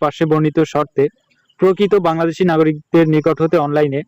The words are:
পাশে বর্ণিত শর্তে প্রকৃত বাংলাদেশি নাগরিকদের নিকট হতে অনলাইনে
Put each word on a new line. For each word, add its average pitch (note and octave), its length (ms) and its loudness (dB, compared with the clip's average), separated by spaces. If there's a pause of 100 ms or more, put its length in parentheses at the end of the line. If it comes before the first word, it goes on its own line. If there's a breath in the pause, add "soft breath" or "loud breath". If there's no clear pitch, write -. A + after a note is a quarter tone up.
পাশে D3+ 280 -2
বর্ণিত D#3 280 0 (140)
শর্তে C#3+ 320 -2 (560)
প্রকৃত F#3 320 2 (160)
বাংলাদেশি E3 340 -2 (100)
নাগরিকদের D#3 640 2
নিকট D#3 280 0
হতে D#3+ 140 0 (100)
অনলাইনে D3 420 -2